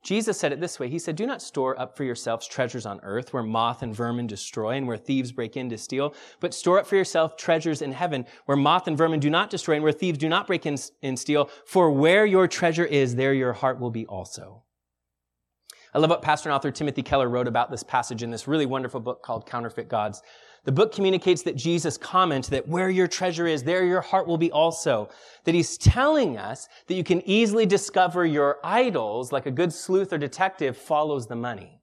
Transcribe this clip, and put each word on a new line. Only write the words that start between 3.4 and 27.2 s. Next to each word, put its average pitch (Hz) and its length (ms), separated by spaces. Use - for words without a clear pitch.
moth 113 400
and 117 100
vermin 120 360
destroy 107 480
and 135 100
where 117 100
thieves 131 360
break 117 240
in 127 140
to 113 60
steal, 139 380
but 170 160
store 180 240
up 196 80
for - 80
yourself 170 420
treasures 160 460
in 139 80
heaven 139 340
where 139 100
moth 151 300
and 160 100
vermin 160 220
do 147 100
not 180 220
destroy 170 240
and 151 80
where 151 100
thieves 165 240
do 151 120
not 185 180
break 175 200
in 143 120
and 131 160
steal. 147 320
For 175 240
where 165 340
your 190 220
treasure 170 400
is, 139 300
there 135 180
your 127 200
heart 131 260
will 123 100
be 113 160
also." 98 560
I - 60
love 156 120
what 170 120
pastor 151 260
and 147 60
author 139 160
Timothy 143 320
Keller 135 260
wrote 123 200
about 120 240
this 120 100
passage 120 400
in 117 80
this 113 160
really 147 200
wonderful 131 340
book 120 240
called 113 220
Counterfeit 117 420
Gods. 107 340
The 135 80
book 214 200
communicates 190 520
that 143 120
Jesus' 160 400
comment 160 540
that 135 180
where 185 220
your 185 160
treasure 175 400
is, 156 160
there 180 240
your 180 160
heart 190 240
will 170 100
be 165 160
also, 113 560
that 165 100
he's - 240
telling 262 580
us 104 320
that 185 60
you 180 100
can 175 220